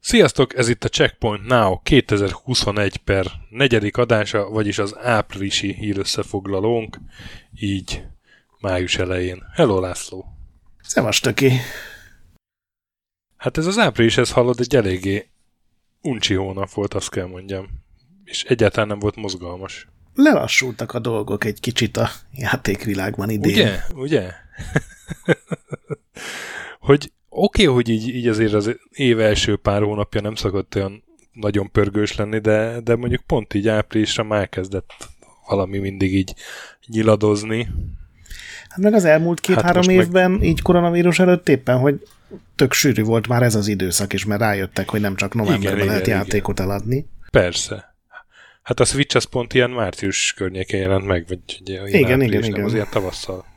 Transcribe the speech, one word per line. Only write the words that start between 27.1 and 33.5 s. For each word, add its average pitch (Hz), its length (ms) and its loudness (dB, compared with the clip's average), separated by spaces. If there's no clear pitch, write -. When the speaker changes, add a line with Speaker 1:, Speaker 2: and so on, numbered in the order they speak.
Speaker 1:
oké, 202 300 2
hogy 123 240 4
így, 113 200 0
így 120 200 -2
azért 107 240 2
az 104 240 0
év 120 300 2
első 107 360 2
pár 104 260 0
hónapja 104 380 -2
nem 104 140 -6
szokott 95 400 -4
olyan 98 300 -6
nagyon 104 380 -4
pörgős 104 460 0
lenni, 107 220 -4
de, 110 420 0
de 117 160 2
mondjuk 123 300 -4
pont - 280 -4